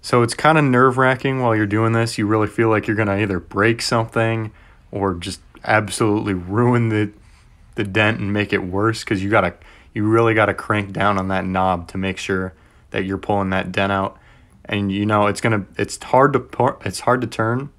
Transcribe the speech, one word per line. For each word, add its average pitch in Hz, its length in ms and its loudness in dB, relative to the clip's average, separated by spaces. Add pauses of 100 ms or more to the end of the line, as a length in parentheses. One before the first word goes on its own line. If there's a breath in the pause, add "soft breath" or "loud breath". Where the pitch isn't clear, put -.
So 123 160 2
it's 120 140 0
kinda 156 260 4
nerve-wracking 131 800 2
while 117 160 2
you're 107 80 2
doing 110 280 0
this. 113 260 -2
You 107 80 0
really 107 220 2
feel 113 200 0
like 107 180 2
you're 110 100 -2
gonna 101 200 0
either 98 240 0
break 113 400 0
something 113 720 -2 (380 soft breath)
or 98 240 -2
just 90 260 -10 (240)
absolutely 107 720 0
ruin 113 560 0
the, 107 220 0 (640 soft breath)
the 113 80 -4
dent 107 340 0
and 101 120 -4
make 104 220 -2
it 95 100 0
worse, 101 420 -2
'cause 95 180 -2
you 101 80 -2
gotta, 95 240 2 (400 loud breath)
you 104 120 -2
really 113 280 4
gotta 104 180 2
crank 98 400 -4
down 98 260 0
on 95 100 -2
that 95 180 -2
knob 92 420 0
to - 100 -8
make 95 200 -4
sure 92 340 -4 (380 soft breath)
that 104 140 -2
you're 95 120 -4
pulling 98 340 -2
that 92 220 -2
dent 98 180 0
out. 98 280 -2 (480 soft breath)
And 101 260 -2
you 101 140 -2
know, 104 220 4
it's 98 120 -2
gonna, 110 240 0 (140)
it's - 240 -6
hard 135 320 4
to 123 60 2
pu-, - 440 -2
it's - 160 -6
hard 127 220 0
to 120 40 -4
turn 117 520 -2